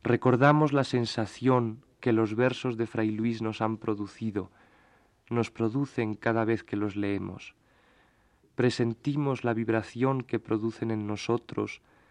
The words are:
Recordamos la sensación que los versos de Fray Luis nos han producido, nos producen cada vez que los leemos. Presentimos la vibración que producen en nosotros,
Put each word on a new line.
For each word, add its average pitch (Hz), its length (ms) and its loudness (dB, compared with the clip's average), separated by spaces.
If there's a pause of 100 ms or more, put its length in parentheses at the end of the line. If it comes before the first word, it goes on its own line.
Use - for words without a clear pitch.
Recordamos 139 720 4
la 139 120 2
sensación 120 1000 0 (160)
que 123 140 2
los 107 220 2
versos 123 420 0
de 113 80 -2
Fray 110 240 -2
Luis 113 320 -2
nos 110 180 -4
han 110 160 0
producido, 104 760 -6 (800)
nos 120 220 0
producen 113 640 -2
cada 113 320 0
vez 113 180 0
que - 120 -6
los 101 200 -4
leemos. 98 580 -6 (1000)
Presentimos 123 880 0
la 117 80 2
vibración 113 720 0
que 120 160 -4
producen 113 520 -2
en 107 160 -2
nosotros, 104 760 -4 (280)